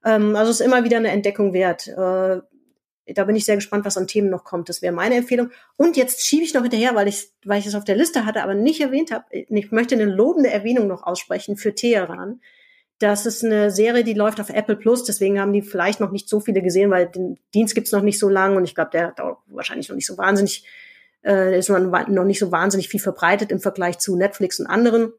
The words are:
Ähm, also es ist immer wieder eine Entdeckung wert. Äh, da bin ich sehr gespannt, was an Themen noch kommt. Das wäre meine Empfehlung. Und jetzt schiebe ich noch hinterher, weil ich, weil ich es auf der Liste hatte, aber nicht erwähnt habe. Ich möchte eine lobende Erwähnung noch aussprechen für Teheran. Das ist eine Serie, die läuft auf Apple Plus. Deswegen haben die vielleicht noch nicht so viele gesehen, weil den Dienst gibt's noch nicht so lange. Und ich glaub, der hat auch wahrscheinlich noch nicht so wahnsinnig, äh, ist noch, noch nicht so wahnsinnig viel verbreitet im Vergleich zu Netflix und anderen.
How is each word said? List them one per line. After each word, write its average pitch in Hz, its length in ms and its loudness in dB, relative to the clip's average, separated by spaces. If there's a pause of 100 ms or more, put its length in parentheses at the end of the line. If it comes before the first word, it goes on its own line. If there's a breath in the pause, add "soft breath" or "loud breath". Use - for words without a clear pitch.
Ähm, 214 320 2
also 220 140 2
es 226 100 0
ist - 60 2
immer 247 180 4
wieder 233 140 2
eine 220 120 0
Entdeckung 202 420 0
wert. 180 360 -2
Äh, 185 520 -2 (720)
da 196 100 0
bin 214 120 0
ich 208 80 -2
sehr 214 100 2
gespannt, 202 300 -2
was 196 120 -4
an 185 120 -4
Themen 202 220 0
noch 180 140 -4
kommt. 175 240 -8
Das - 140 -10
wäre 175 100 -2
meine 196 240 0
Empfehlung. 247 340 0 (260 loud breath)
Und 320 200 4
jetzt 254 300 0
schiebe 302 180 2
ich 311 100 -6
noch 247 80 4
hinterher, 240 340 0
weil 202 120 2
ich, - 200 -6 (160)
weil 202 160 0
ich 202 60 -8
es 208 100 -6
auf 202 80 -6
der 196 120 2
Liste 254 300 2
hatte, 220 160 -2
aber 196 120 -2
nicht 220 260 2
erwähnt 285 320 -2
habe. - 180 -8
Ich - 400 -4
möchte 240 240 0
eine 214 120 2
lobende 247 440 2
Erwähnung 214 380 0
noch 180 160 -6
aussprechen 190 520 -6
für 208 180 -4
Teheran. 196 640 -2 (580 soft breath)
Das 208 280 0
ist 226 180 -4
eine 214 260 2
Serie, 226 340 2
die 220 100 -2
läuft 208 260 0
auf 208 100 -8
Apple 214 260 -2
Plus. 240 280 2
Deswegen 202 360 0
haben 202 120 0
die 202 100 0
vielleicht 196 380 -2
noch 196 120 -2
nicht 196 160 -8
so 208 120 0
viele 190 220 -2
gesehen, 185 280 2
weil 180 180 4
den 180 300 -8 (160)
Dienst 214 200 2
gibt's 214 180 -2
noch 202 100 2
nicht 208 160 0
so 202 100 2
lange. 196 280 2
Und 185 80 2
ich - 100 -8
glaub, 160 160 -2
der 170 180 0
hat - 120 -14
auch 175 260 -8
wahrscheinlich - 420 -10
noch - 80 -10
nicht - 100 -6
so 185 120 -10
wahnsinnig, 196 460 0 (600 loud breath)
äh, 190 340 4
ist 185 100 -2
noch, 196 100 4 (300)
noch 190 160 2
nicht 196 160 2
so 185 100 0
wahnsinnig 185 380 0
viel 202 120 -4
verbreitet 196 520 0
im 185 80 -4
Vergleich 180 380 -4
zu 190 180 -2
Netflix 190 420 -2
und - 80 -6
anderen. 226 520 2